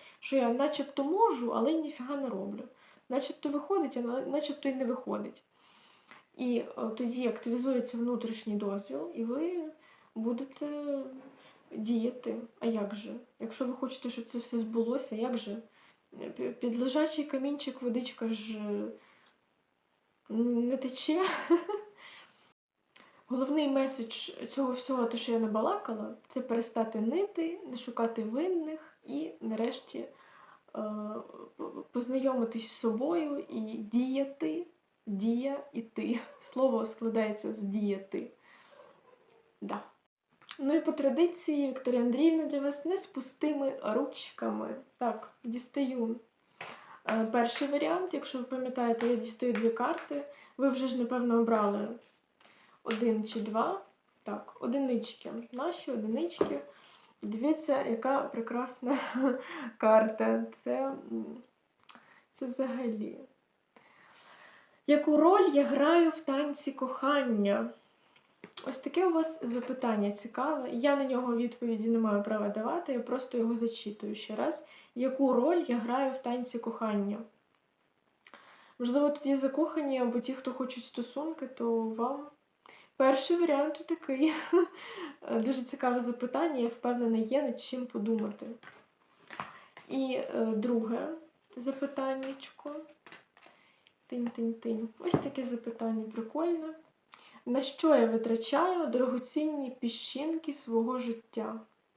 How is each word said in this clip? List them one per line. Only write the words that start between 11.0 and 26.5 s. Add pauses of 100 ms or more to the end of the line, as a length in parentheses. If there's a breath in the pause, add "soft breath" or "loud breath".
діяти. (240)
А
як
же? (240)
Якщо
ви
хочете,
щоб
це
все
збулося,
як
же? (600 soft breath)
Пі-,
під
лежачий
камінчик
водичка
ж,
е, (1400 loud breath)
не
тече. (240)
<laughs>
Головний
меседж (180)
цього
всього,
те,
що
я
набалакала, (120)
це
перестати